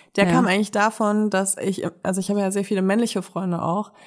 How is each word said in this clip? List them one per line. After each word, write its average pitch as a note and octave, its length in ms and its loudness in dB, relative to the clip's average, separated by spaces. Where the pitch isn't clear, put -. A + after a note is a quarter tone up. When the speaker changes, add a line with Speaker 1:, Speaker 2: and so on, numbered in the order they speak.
Speaker 1:
der G3 100 4
Speaker 2:
Ja. F3 60 2
Speaker 1:
kam E3+ 160 4
eigentlich G3+ 240 0
davon, G#3+ 580 0
dass F#3+ 280 0
ich, - 260 -4
also F#3 160 -2
ich F#3+ 100 -6
habe G3+ 100 0
ja G3 120 0
sehr G3+ 120 -2
viele G3 180 -2
männliche G3+ 400 0
Freunde F3 400 -4
auch F3+ 300 -2